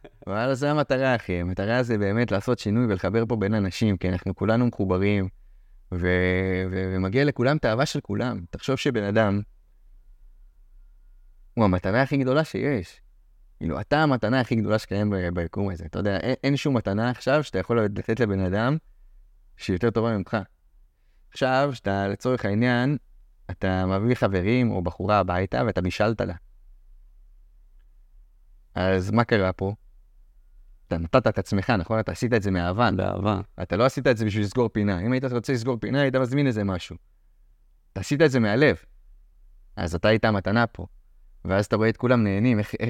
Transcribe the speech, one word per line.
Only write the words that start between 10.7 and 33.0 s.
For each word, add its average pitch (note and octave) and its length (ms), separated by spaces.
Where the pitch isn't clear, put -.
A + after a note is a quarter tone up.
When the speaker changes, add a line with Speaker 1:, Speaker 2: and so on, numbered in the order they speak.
Speaker 1:
הוא A2+ 120
המתנה F#2+ 360
הכי C3+ 160
גדולה C3+ 260
שיש. A#2 580
כאילו, D#2 220
אתה D3 220
המתנה C3 360
הכי A#2+ 160
גדולה G#2+ 240
שקיים G#2 300
ב-, F#2 240
ביקום F2 360
הזה. F2 160
אתה F#2 140
יודע, G2 180
אין, B2+ 260
אין C#3 140
שום C3+ 200
מתנה G#2+ 320
עכשיו C3+ 340
שאתה - 160
יכול A#2 220
לתת G#2+ 380
לבן G2+ 200
אדם G#2+ 380
שהיא - 180
יותר A2+ 140
טובה A2+ 280
ממך. G2 200
עכשיו, C3 420
שאתה, G2 340
לצורך B2 380
העניין, B2 520
אתה F#2 340
מביא G2+ 300
חברים G#2+ 560
או G2 100
בחורה F#2 380
הביתה F#2 460
ואתה F#2+ 160
בישלת F#2+ 400
לה. F#2 120
אז F#2+ 360
מה A2+ 120
קרה F#2+ 300
פה? G2 200
אתה E2+ 100
נתת E2+ 300
את G#2+ 100
עצמך, G2 320
נכון? A2 300
אתה G#2 120
עשית A#2+ 220
את A2 80
זה G2 100
מאהבה. F#2 400
Speaker 2:
באהבה. F#2+ 500